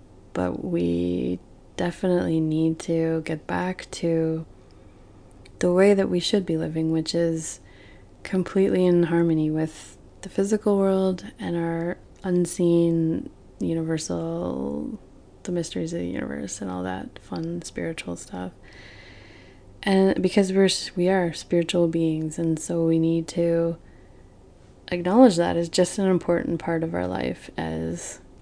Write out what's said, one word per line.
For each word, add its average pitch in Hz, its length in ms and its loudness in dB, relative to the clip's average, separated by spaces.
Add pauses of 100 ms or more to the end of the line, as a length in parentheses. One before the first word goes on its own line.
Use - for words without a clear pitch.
(340)
but - 300 -2
we 180 760 -2 (380)
definitely 175 640 0
need 160 400 0
to 160 420 -2
get 156 240 -6
back 180 460 -4
to 160 520 -2 (1160)
the 180 120 2
way 196 220 6
that 190 160 2
we 180 100 0
should 190 240 0
be 165 120 -2
living, 160 360 -2
which 160 220 -2
is 165 460 -2 (640)
completely 190 640 2
in 175 200 6
harmony 160 460 2
with 156 460 -6 (240)
the 185 80 -14
physical 202 480 0
world 190 480 2 (140)
and 175 180 -4
our 170 400 -2 (260)
unseen 170 1080 2 (280)
universal, 165 1400 -4 (440)
the 185 80 -4
mysteries 170 420 -4
of 170 60 -4
the 175 60 -4
universe - 540 -8
and 196 100 -6
all - 120 -6
that - 400 -8
fun 170 400 -8
spiritual 170 540 -8
stuff. 185 360 -12 (1300)
And 190 380 4
because 185 320 2
we're 190 140 4
s-, - 280 -2
we 180 140 2
are 180 240 2
spiritual 170 560 0
beings, 160 500 -2
and 160 220 0
so 170 240 -2
we 165 140 4
need 165 300 2
to 170 500 0 (1080)
acknowledge 180 480 6
that 170 200 2
as 170 140 -2
just - 280 2
an 196 80 2
important 170 540 2
part 165 240 -2
of 170 100 -6
our 175 120 -2
life - 500 -4
as, 160 640 -6 (220)